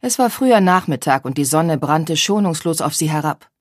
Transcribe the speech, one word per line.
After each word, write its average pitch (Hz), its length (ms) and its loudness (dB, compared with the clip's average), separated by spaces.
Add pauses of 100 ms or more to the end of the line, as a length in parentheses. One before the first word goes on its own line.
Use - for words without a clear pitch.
Es 254 180 -4
war 247 100 4
früher 240 320 2
Nachmittag 175 640 2
und 135 140 -4
die 143 80 0
Sonne 156 320 0
brannte 156 380 -2
schonungslos 175 640 -2
auf 147 120 -4
sie 156 160 -2
herab. 151 400 -4 (100)